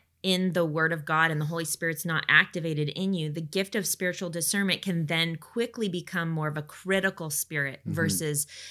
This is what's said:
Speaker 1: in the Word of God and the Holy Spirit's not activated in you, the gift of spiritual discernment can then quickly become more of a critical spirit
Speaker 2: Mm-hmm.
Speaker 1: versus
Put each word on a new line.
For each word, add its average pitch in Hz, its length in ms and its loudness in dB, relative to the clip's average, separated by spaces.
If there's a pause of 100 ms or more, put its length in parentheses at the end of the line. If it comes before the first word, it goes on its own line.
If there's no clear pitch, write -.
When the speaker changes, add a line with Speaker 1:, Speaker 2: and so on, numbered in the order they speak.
(220)
Speaker 1:
in 185 320 2
the 175 100 4
Word 160 300 4
of 156 100 -4
God 160 260 4
and 151 120 0
the 151 60 0
Holy 165 180 -2
Spirit's 165 400 -4
not 165 240 0
activated 156 580 4
in 190 260 -2
you, 156 160 -2
the 160 120 -4
gift 190 340 -2
of 196 100 0
spiritual 180 440 -2
discernment 175 520 0
can 165 260 0
then 165 280 0
quickly 233 540 -4
become 170 400 -4
more 156 180 -2
of 151 80 -4
a 151 60 -4
critical 185 680 -2
spirit 143 520 -4
Speaker 2:
Mm-hmm. 165 100 -6
Speaker 1:
versus 156 560 0 (220)